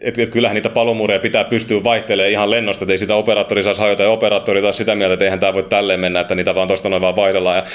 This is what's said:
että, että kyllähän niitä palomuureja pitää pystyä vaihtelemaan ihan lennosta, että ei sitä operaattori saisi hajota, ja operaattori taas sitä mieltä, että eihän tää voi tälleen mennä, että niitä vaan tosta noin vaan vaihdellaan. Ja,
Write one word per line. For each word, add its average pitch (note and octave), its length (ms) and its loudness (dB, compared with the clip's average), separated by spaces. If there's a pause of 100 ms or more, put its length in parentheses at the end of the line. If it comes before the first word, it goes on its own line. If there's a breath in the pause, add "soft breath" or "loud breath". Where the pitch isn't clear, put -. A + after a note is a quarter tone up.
että, A#2+ 200 -4
että A#2 120 -2
kyllähän A2+ 220 0
niitä G#2+ 140 -2
palomuureja A2 500 0
pitää G#2+ 240 0
pystyä A2+ 400 -2
vaihtelemaan G#2 480 0
ihan G#2 180 0
lennosta, G#2+ 340 -2
että F#2+ 100 0
ei F#2 40 2
sitä G#2 180 -2
operaattori G#2 480 0
saisi G2+ 180 0
hajota, G2+ 220 2
ja G#2 60 4
operaattori G#2 520 0
taas G2+ 160 0
sitä G#2+ 180 0
mieltä, F#2+ 180 0
että F#2+ 120 0
eihän F#2+ 140 0
tää F#2+ 140 0
voi F#2+ 100 -2
tälleen G2 360 0
mennä, F2+ 200 -2
että F2+ 160 -2
niitä F2+ 200 0
vaan F#2 120 0
tosta F#2+ 220 -2
noin F#2 120 0
vaan F#2 140 2
vaihdellaan. F#2+ 420 2
Ja, F#2 60 0 (120 loud breath)